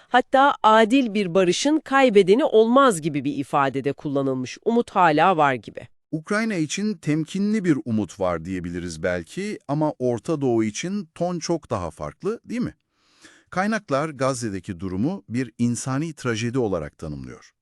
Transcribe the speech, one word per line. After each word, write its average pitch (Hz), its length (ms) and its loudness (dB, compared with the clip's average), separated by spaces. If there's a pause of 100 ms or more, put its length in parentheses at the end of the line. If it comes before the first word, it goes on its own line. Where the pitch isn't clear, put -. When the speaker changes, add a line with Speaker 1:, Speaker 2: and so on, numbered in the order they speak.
Speaker 1:
Hatta 269 540 4
adil 220 520 4
bir 190 200 -2
barışın 196 460 2
kaybedeni 240 640 4
olmaz 226 560 4
gibi 143 240 -4
bir 139 120 -4
ifadede 139 560 -2
kullanılmış. 135 720 -4
Umut 233 260 0
hala 170 460 4
var 143 180 2
gibi. - 340 -14 (240)
Speaker 2:
Ukrayna 208 420 -4
için 190 400 -4
temkinli 185 720 -2
bir 156 200 2
umut 107 360 0
var 87 240 0
diyebiliriz 87 580 -6
belki 92 560 -4 (100)
ama 151 300 0
Orta 127 420 -2
Doğu 117 240 2
için 175 500 -6
ton 175 240 -4
çok 160 320 -6
daha 90 200 -4
farklı, 113 540 -10
değil 233 160 -8
mi? - 140 -4 (760)
Kaynaklar 180 580 -2
Gazze'deki 117 720 -4
durumu 98 480 -4
bir 120 300 -4
insani 131 540 -2
trajedi 120 460 -4
olarak 90 400 -2
tanımlıyor. 67 640 -12